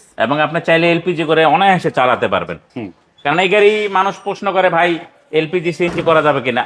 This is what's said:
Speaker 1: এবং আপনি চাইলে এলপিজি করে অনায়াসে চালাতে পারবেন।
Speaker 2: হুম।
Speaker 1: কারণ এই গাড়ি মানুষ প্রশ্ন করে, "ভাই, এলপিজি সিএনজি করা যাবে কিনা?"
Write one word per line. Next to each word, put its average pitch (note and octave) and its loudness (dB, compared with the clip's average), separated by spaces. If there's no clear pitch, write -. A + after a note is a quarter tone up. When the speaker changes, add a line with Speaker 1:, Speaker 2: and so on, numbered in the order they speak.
Speaker 1:
এবং C#3 0
আপনি D3+ -2
চাইলে E3+ 2
এলপিজি E3 -2
করে D#3+ 2
অনায়াসে E3+ 2
চালাতে A#2+ 0
পারবেন। F2 -4
Speaker 2:
হুম। G#2+ -10
Speaker 1:
কারণ D3 0
এই F#3+ 0
গাড়ি G#3 2
মানুষ F#3+ 0
প্রশ্ন G3+ -6
করে, F#3 2
"ভাই, E3+ 0
এলপিজি D#3 -2
সিএনজি E3+ -4
করা D#3 2
যাবে C#3+ 0
কিনা?" A#2+ -2